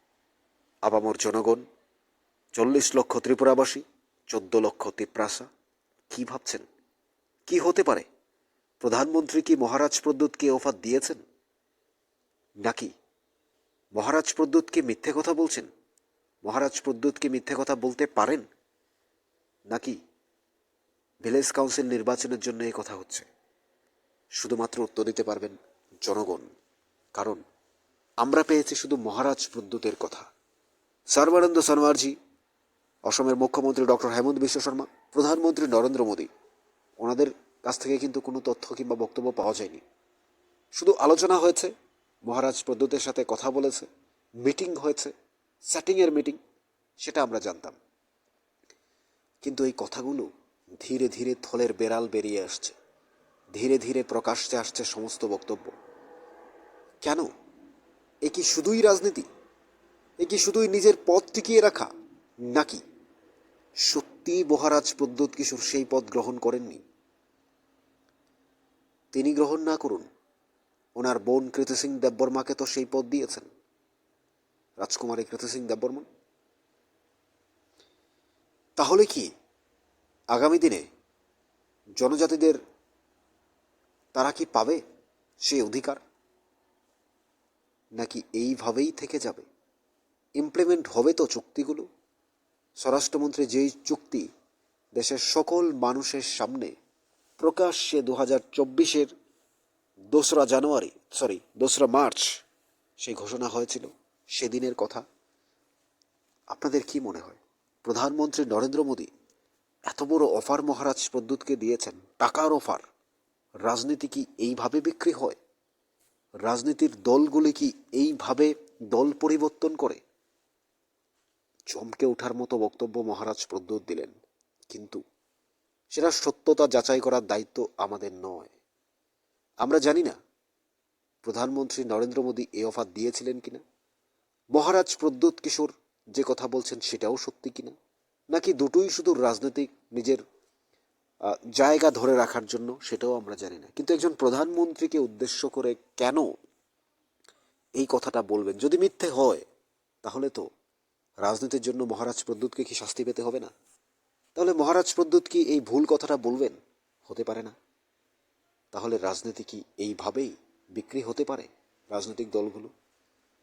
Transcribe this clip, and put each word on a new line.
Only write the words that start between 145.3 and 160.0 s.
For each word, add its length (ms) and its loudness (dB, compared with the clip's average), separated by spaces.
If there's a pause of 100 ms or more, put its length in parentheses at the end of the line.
করে 260 -2 (220)
কেন 200 2 (1600)
এই 160 -2
কথাটা 340 0
বলবেন? 360 -2
যদি 200 2
মিথ্যে 320 0
হয়, 300 4 (640)
তাহলে 280 -6
তো 200 -10 (680)
রাজনীতির 440 -2
জন্য 240 -4
মহারাজ 400 -6
প্রদ্যুৎকে 400 -4
কি 100 -12
শাস্তি 300 -6
পেতে 180 -6
হবে 180 -4
না? 120 -16 (800)
তাহলে 180 2
মহারাজ 420 4
প্রদ্যুৎ 340 4
কি 140 4
এই 180 2
ভুল 240 2
কথাটা 320 2
বলবেন? 360 0 (500)
হতে 220 -8
পারে 180 -8
না। 120 -16 (1160)
তাহলে 280 -4
রাজনীতি 460 -6
কি 200 -16 (120)
এইভাবেই 600 -6 (320)